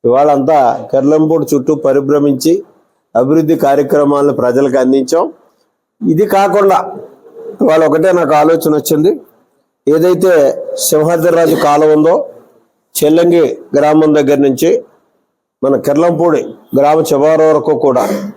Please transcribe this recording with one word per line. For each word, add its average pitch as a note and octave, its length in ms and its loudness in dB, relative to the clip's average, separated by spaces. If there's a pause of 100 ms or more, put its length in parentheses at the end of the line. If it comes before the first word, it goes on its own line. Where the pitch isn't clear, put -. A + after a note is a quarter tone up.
ఇవాళ C3 340 2
అంతా C#3+ 220 0 (320)
కిర్లంపూడి D3+ 600 0
చుట్టూ C#3+ 220 -2 (140)
పరిభ్రమించి C#3+ 680 0 (640)
అభివృద్ధి D3+ 400 0 (100)
కార్యక్రమాలను C#3+ 760 0
ప్రజలకు B2+ 420 0
అందించాం. C3+ 420 -2 (880)
ఇది F#3 120 0 (100)
కాకుండా G3 420 2 (880)
ఇవాళ D#3+ 260 2
ఒకటే D#3+ 200 0 (100)
నాకు D#3 220 0
ఆలోచన D#3+ 380 0
వచ్చింది. D#3+ 320 0 (760)
ఏదైతే F3 460 2 (540)
సింహాద్రిరాజు E3 680 0 (120)
కాలం D3+ 280 2
ఉందో D#3+ 200 2 (800)
చెల్లంగి E3 500 2 (300)
గ్రామం D#3 420 2
దగ్గర C#3 300 0
నుంచి C3+ 220 -2 (920)
మన C#3 120 0 (100)
కిర్లంపూడి D#3 560 0 (360)
గ్రామ D3 220 2 (100)
చివరి D#3 400 2
వరకు D3+ 240 0 (120)
కూడా B2+ 180 2 (340)